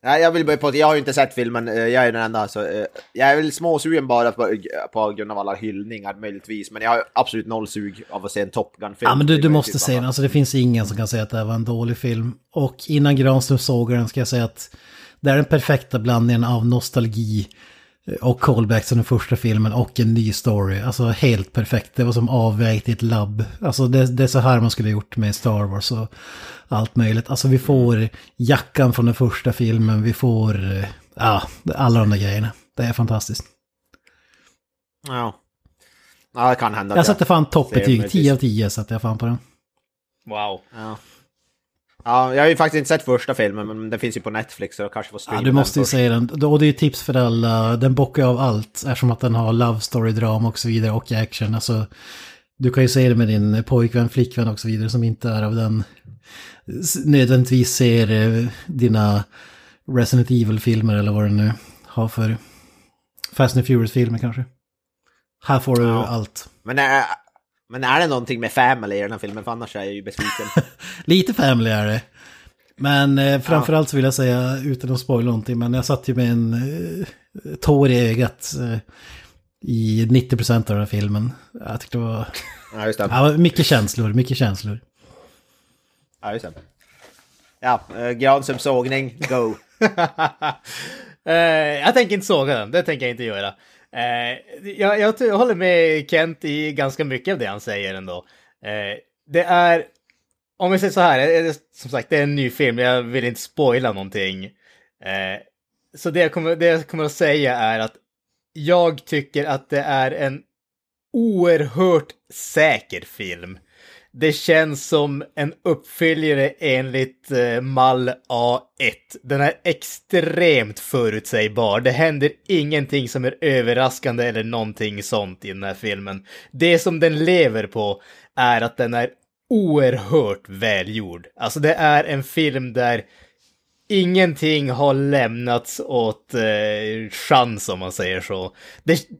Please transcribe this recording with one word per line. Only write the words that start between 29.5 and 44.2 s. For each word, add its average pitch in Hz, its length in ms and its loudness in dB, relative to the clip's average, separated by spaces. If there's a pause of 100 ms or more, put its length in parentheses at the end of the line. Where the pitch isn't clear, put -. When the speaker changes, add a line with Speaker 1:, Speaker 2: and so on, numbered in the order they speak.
Speaker 2:
filmen, 110 500 2
vi 113 100 0
får, 110 500 0 (100)
eh, 95 120 -4 (300)
ja, 110 280 0 (320)
alla 117 240 4
de 104 100 4
där 104 80 2
grejerna. 101 340 -2 (260)
Det 117 60 -2
är 117 100 -2
fantastiskt. 110 500 -4 (1600)
Speaker 1:
Ja. 120 280 -4 (1000)
Ja, 123 160 2
det 123 60 4
kan 113 180 -2
hända 101 220 -4
Speaker 2:
Jag 175 40 6
Speaker 1:
att 165 80 4
jag 202 80 4
Speaker 2:
sätter 170 100 0
fan 160 200 4
toppbetyg. 127 400 0
Speaker 1:
ser 135 60 4
möjligtvis. 110 200 2
Speaker 2:
Tio 143 220 4
av 131 40 2
tio 110 320 0
sätter 110 260 -6
jag 110 60 -6
fan 110 160 -4
på 117 80 -6
den. 117 120 -2 (920)
Speaker 3:
Wow. 104 300 -6 (160)
Speaker 1:
Ja. 110 220 -12 (1080)
Ja, 127 300 4
jag 143 80 6
har 156 60 8
ju 165 60 4
faktiskt 156 220 2
inte 135 100 -2
sett 160 180 2
första 123 280 0
filmen, 104 340 -2
men 110 220 -10
den 113 100 -6
finns 117 180 -6
ju 95 40 -8